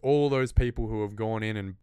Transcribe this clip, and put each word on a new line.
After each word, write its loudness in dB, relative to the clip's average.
all 4
those 2
people 0
who -4
have -4
gone -2
in -2
and -8